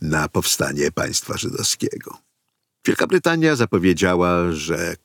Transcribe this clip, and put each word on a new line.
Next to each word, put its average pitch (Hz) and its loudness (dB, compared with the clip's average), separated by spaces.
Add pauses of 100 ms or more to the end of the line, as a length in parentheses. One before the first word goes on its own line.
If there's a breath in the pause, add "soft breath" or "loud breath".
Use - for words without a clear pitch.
na 76 -2
powstanie 71 0
państwa - -4
żydowskiego. - -6 (720)
Wielka - 2
Brytania 165 2
zapowiedziała, 87 2
że 82 -4